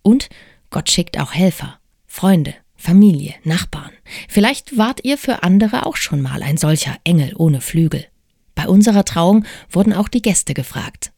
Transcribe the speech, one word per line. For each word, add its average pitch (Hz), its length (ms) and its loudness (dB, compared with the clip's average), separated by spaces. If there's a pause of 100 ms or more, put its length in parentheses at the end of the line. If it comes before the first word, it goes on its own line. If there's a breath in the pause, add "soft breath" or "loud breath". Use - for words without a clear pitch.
Und 247 300 0 (440 soft breath)
Gott - 160 -4
schickt - 300 -2
auch 139 120 -6
Helfer, 156 460 -2 (260)
Freunde, 175 480 0 (220)
Familie, 170 680 4
Nachbarn. 156 480 -6 (360 loud breath)
Vielleicht 240 480 0
wart 220 280 -2
ihr 277 120 0
für - 280 -4
andere 208 420 2
auch - 80 -8
schon - 260 -4
mal 135 220 -6
ein 143 140 -2
solcher 151 480 0
Engel 156 320 2
ohne 156 240 2
Flügel. 160 460 -2 (500)
Bei - 100 -6
unserer 202 380 4
Trauung 196 400 2 (260 loud breath)
wurden 202 220 2
auch 202 160 -2
die 247 120 -2
Gäste - 320 -2
gefragt. - 640 -10